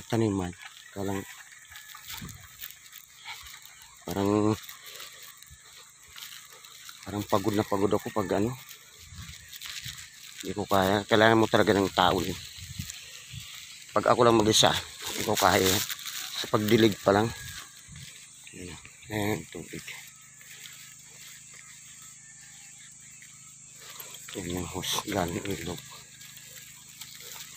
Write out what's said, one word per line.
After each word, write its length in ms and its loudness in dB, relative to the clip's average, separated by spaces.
taniman. 480 2
Parang, 240 -4
parang 480 2
pagod 320 2
na 80 0
pagod 240 2
ako 240 2
pag 240 2
ano. 160 0
Hindi 160 -4
ko 80 -4
kaya. 400 4
Kailangan 320 8
mo 80 4
talaga 240 6
ng 160 4
tao, 320 4
eh. 160 -4
Pag 160 6
ako 160 8
lang 80 8
mag-isa, 320 6
hindi 160 -6
ko 80 2
kaya. 400 6
Sa 160 -4
pagdilig 480 6
pa 160 6
lang. 80 6
Ayan. 240 -14
Ayan, 400 -2
tubig. 320 -12
Ayan 240 -4
yung 80 -8
hose, 400 -4
galing 400 -2
ilog. 320 -6